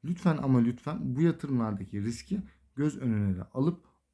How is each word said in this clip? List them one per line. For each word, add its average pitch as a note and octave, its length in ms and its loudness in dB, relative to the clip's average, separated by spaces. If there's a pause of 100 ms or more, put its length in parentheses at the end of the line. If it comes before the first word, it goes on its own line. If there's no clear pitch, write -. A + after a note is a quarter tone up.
Lütfen E3+ 320 0
ama C3 220 4
lütfen B2 580 0
bu D3+ 60 2
yatırımlardaki A2+ 800 0
riski A#2 400 -4 (340)
göz D3 220 0
önüne G#2 380 0
de F#2 80 -8
alıp D3+ 400 -2 (300)